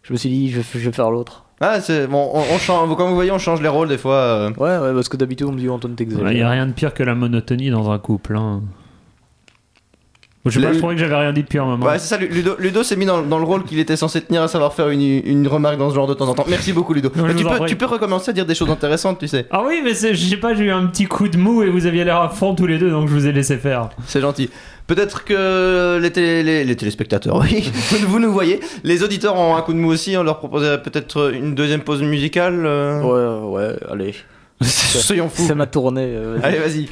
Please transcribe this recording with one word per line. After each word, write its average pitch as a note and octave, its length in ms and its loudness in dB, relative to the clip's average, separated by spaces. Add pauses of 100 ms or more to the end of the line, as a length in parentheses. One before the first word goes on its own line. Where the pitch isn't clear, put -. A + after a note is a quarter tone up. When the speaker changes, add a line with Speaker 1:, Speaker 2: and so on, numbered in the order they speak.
Speaker 1:
je - 120 -8
me B2 40 -2
suis C3 120 -2
dit, C3 200 0
je B2 80 -6
vais A#2+ 60 -2
f-, A#2+ 160 -8
je A#2 100 -6
vais A2+ 60 -6
faire A2+ 160 0
l'autre. A#2+ 320 -6 (160)
Speaker 2:
Ah, F#3+ 220 0
c'est D3+ 260 0
bon, C#3+ 260 0
on, D3+ 60 2 (140)
on F3+ 40 2
change, E3 380 2
comme F3+ 140 0
vous F3+ 60 2
voyez, F3+ 160 2
on F#3+ 80 0
change E3 220 0
les D3+ 60 0
rôles D3+ 220 2
des C3+ 80 0
fois, C3+ 180 0
euh. A2+ 420 2
Speaker 1:
Ouais, E3+ 200 0
ouais, C3+ 160 0
parce B2+ 160 0
que C#3 80 -4
d'habitude, C3 300 -2
on C#3 40 -2
me C3 80 -4
dit, B2+ 80 -4
Antoine, A#2+ 280 -6
t'exagères. A2+ 360 -2
Speaker 3:
Il A#2+ 60 2
n'y A#2 60 2
a A#2 60 2
rien C3 180 0
de C3 40 -2
pire C#3 220 -2
que C#3 100 -2
la A#2+ 120 0
monotonie A#2+ 540 0
dans A2 220 0
un G#2 80 0
couple, G#2+ 380 -2
hein. G#2 240 -2 (1800)
Je A#2+ 80 4
sais A#2+ 80 2
Speaker 2:
Le D3+ 60 4
Speaker 3:
pas, D#3 60 4
je D#3+ 40 4
trouvais E3+ 180 0
que D#3+ 60 0
j'avais D3+ 160 0
rien D3 160 0
dit D3 80 2
depuis D3 160 -2
un C3+ 80 0
moment. B2 220 -2
Speaker 2:
Ouais, D#3 120 2
c'est E3 80 -8
ça, A3 80 0
Lu-, F#3 140 -2
Ludo, F3 280 0
Ludo F#3 240 0
s'est - 140 0
mis G3 100 0
dans, F3+ 160 2
dans D3+ 160 0
le D#3+ 60 0
rôle F#3+ 220 0
qu'il D#3 140 -2
était D#3 180 0
censé D#3 240 -2
tenir, E3+ 220 0
à D#3+ 40 0
savoir D3 260 0
faire D3+ 160 0
une, C#3+ 120 2
une C#3 440 2
remarque D3 320 2
dans C#3+ 120 0
ce C3+ 60 -2
genre C3+ 120 2
de C#3 60 0
temps C3+ 160 0
en B2 60 0
temps. D#3 120 0
Merci F3+ 240 0
beaucoup, F3 220 0
Ludo. C3+ 240 0
Speaker 3:
Non, E3 80 2
Speaker 2:
Euh, E3 40 2
Speaker 3:
je E3+ 40 2
Speaker 2:
tu E3+ 100 2
Speaker 3:
vous - 60 2
en - 40 2
Speaker 2:
peux, - 40 2
Speaker 3:
prie. D#3+ 120 0
Speaker 2:
tu F3 60 0
peux A#3+ 100 -2
recommencer G3+ 440 -2
à A3 40 -2
dire F#3 120 0
des D#3+ 100 0
choses D#3+ 140 -2
intéressantes, D#3+ 500 0
tu D3+ 80 -6
sais. C3 240 -2
Speaker 3:
Ah G3 160 0
oui, D#4+ 160 0
mais A#3+ 100 0
c'est, G#3+ 220 0
je E3+ 100 0
sais G3 120 2
pas, A3+ 160 -2
j'ai G#3 120 0
eu G3 60 2
un F#3 140 2
petit F3+ 200 0
coup G#3 220 -2
de E3 100 -2
mou G#3+ 260 4
et F#3+ 60 2
vous F3 160 2
aviez F3 200 2
l'air F3 160 2
à E3 80 0
fond F#3+ 260 -2
tous F3+ 100 2
les D#3+ 120 2
deux, F3+ 140 2
donc D3+ 180 0
je D3 40 2
vous D3 140 2
ai C#3+ 60 2
laissé C#3 240 0
faire. A#2+ 320 -2 (160)
Speaker 2:
C'est C#3 160 0
gentil. C#3 280 -2 (360)
Peut-être B3 400 0
que F#3 760 2
les E3+ 120 2
télé-, E3 300 2
les, D#3 200 2
les B2 140 2
téléspectateurs, G#2 580 -2
<laughs> - 60 2
oui, G#3 320 2
vous, G3+ 340 0
vous G#3 120 2
nous A3+ 120 2
voyez. F#3+ 300 2 (240)
Les F3 180 2
auditeurs G3+ 320 0
ont E3+ 220 4
un E3 40 0
coup E3 120 -4
de E3 60 0
mou E3 100 2
aussi, D#3+ 260 0
on F3+ 80 2
leur D#3 160 0
proposerait D3 420 -2
peut-être C#3+ 520 -2
une C#3 220 -4
deuxième D3 260 0
pause D3 220 -2
musicale, D#3 640 0
euh. D3 360 0 (500)
Speaker 1:
Ouais, F#2+ 60 -4 (100)
ouais, - 80 -4 (160)
allez. G2 240 -6 (220)
Speaker 2:
<laughs> - 240 -12
Soyons D3 680 0
fous. E3+ 180 -2
Speaker 1:
C'est D#3 100 2
ma D3 100 0
tournée, C3 400 0 (100)
euh, A2 240 -4
vas-y. A#2+ 60 0
Speaker 2:
Allez, D3+ 140 2
vas-y. D#3 320 -2